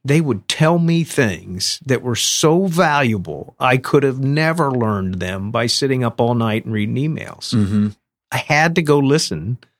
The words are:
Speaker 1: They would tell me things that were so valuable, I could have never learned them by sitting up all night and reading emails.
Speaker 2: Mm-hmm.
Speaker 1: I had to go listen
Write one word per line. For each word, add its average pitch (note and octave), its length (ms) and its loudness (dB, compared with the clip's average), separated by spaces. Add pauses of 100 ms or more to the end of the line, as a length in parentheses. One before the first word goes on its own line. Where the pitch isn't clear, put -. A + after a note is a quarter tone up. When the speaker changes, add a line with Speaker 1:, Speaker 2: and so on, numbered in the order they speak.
Speaker 1:
They C#3+ 160 2
would C3 280 -2
tell E3 320 2
me E3 240 2
things F#2 800 -2
that C3 160 0
were A#2+ 140 -2
so E3 500 2
valuable, C#3 920 0
I B2+ 180 2
could C#3 240 2
have C3+ 180 0
never D3+ 520 0
learned G2+ 480 0
them F#2+ 320 -6
by A#2 160 -2
sitting C3 360 0
up A#2 160 -4
all A#2+ 140 2
night A2+ 320 -2
and A2+ 80 -6
reading G#2+ 220 -2
emails. - 580 -6
Speaker 2:
Mm-hmm. G#2 360 2 (420)
Speaker 1:
I B2+ 60 -4
had D#3 380 2
to F#3 60 2
go D3 160 4
listen B2+ 640 0 (200)